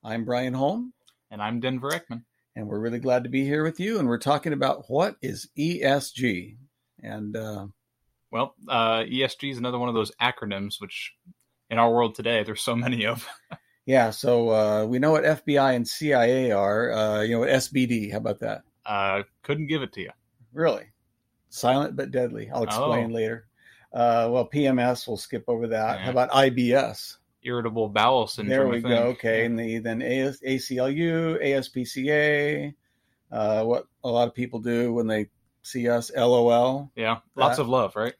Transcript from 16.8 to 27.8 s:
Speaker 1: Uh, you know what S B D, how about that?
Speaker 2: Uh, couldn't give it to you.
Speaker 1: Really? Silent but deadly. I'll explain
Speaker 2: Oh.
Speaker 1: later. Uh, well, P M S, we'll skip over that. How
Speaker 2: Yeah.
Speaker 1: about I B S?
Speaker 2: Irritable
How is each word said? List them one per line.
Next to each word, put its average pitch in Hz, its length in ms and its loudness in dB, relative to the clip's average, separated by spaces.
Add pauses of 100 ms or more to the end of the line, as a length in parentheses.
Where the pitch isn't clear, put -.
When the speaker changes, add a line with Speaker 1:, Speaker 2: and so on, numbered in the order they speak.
Speaker 1:
Uh, 107 320 0
you 110 80 0
know 117 80 0
what 131 100 0
S 131 200 2
B 131 180 0
D, 113 240 -2
how 107 80 -4
about 110 220 -4
that? 110 200 -6 (240)
Speaker 2:
Uh, 101 380 -2 (180)
couldn't 151 240 -4
give 147 160 -4
it 127 120 -10
to 101 80 -12
you. 87 100 -12 (420)
Speaker 1:
Really? 147 380 -2 (580)
Silent 135 460 0
but 135 160 -6
deadly. 120 420 -4
I'll 123 100 0
explain 117 460 0
Speaker 2:
Oh. 113 60 -8
Speaker 1:
later. 113 320 -4 (440)
Uh, 117 400 4
well, 123 140 2
P 147 200 0
M 131 140 2
S, 123 280 0
we'll 110 100 -6
skip - 300 -10
over 117 200 -2
that. 110 320 -2
How 92 60 -6
Speaker 2:
Yeah. 127 60 -4
Speaker 1:
about 127 220 0
I 135 160 6
B 123 240 0
S? - 440 -2 (260)
Speaker 2:
Irritable 113 460 -2